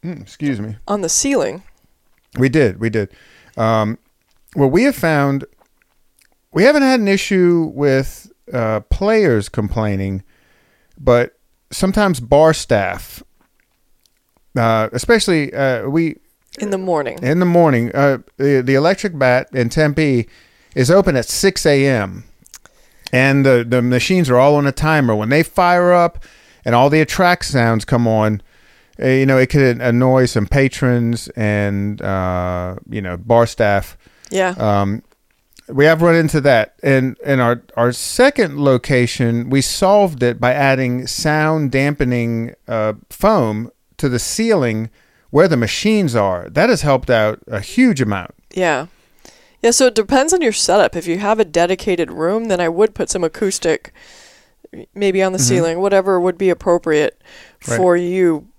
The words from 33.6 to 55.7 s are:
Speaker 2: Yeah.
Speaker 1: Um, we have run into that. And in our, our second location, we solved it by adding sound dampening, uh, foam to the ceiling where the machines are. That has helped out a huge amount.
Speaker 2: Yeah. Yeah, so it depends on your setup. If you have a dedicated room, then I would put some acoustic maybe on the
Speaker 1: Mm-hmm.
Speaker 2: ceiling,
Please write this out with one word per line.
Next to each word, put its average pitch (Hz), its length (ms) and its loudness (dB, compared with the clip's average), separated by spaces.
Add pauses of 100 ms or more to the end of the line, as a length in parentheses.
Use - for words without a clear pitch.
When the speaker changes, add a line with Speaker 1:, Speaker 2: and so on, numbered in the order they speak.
Speaker 2:
Yeah. 185 280 -2
Speaker 1:
Um, 101 460 -2 (640)
we 135 160 2
have 160 160 4
run 170 140 4
into 160 260 2
that. 123 420 2
And 131 360 0
in 139 200 0
our, 120 220 0 (160)
our 120 160 2
second 214 640 0
location, 123 920 0
we 139 100 2
solved 190 600 0
it 120 160 -2
by 120 140 0
adding 131 540 0
sound 151 640 -2
dampening, 123 840 -2 (120)
uh, 107 260 -4 (160)
foam 117 640 0 (260)
to 143 120 -2
the 123 100 -2
ceiling 123 720 -2 (400)
where 160 180 4
the 165 100 2
machines 160 580 0
are. 95 340 -2
That 185 200 0
has 202 120 0
helped 135 280 0
out 110 380 0
a 110 120 -6
huge 202 420 0
amount. 101 300 -4 (200)
Speaker 2:
Yeah. 165 360 -2 (760)
Yeah, 233 100 2
so 262 160 2
it 226 80 0
depends 269 380 0
on 359 80 0
your 233 120 0
setup. - 420 0
If 160 100 -8
you 170 140 -4
have 208 200 -2
a 220 60 2
dedicated 170 640 -2
room, 190 340 -4
then 190 140 -2
I 170 100 0
would 196 260 0
put - 140 -6
some 180 140 -4
acoustic 165 720 -4 (1040)
maybe 190 260 -2
on 190 120 0
the 185 40 -6
Speaker 1:
Mm-hmm. - 100 -2
Speaker 2:
ceiling, 170 320 0